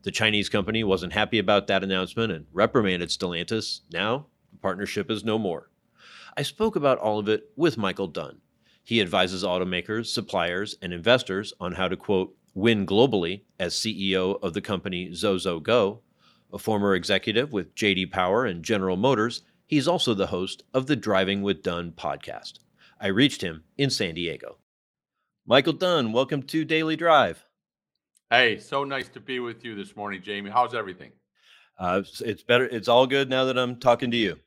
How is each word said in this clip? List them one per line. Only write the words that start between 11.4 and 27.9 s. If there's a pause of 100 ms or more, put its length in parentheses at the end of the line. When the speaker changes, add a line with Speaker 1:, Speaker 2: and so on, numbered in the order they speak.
Speaker 1:
on
how
to,
quote, (160)
"win
globally" (140)
as
C
E
O
of
the
company
Zozo
Go. (500)
A
former
executive
with
J
D
Power
and
General
Motors, (240)
he's
also
the
host (100)
of
the
Driving
with
Dunn
podcast. (420)
I
reached
him (140)
in
San
Diego. (880)
Michael
Dunn,
welcome
to
Daily
Drive. (840)